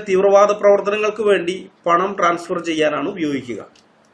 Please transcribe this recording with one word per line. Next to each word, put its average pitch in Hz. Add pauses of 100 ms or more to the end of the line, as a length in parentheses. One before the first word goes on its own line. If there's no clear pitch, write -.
തീവ്രവാദ 196 (100)
പ്രവർത്തനങ്ങൾക്ക് 208
വേണ്ടി 185 (320)
പണം 180
ട്രാൻസ്ഫർ 170 (100)
ചെയ്യാനാണ് 151
ഉപയോഗിക്കുക. 135 (540)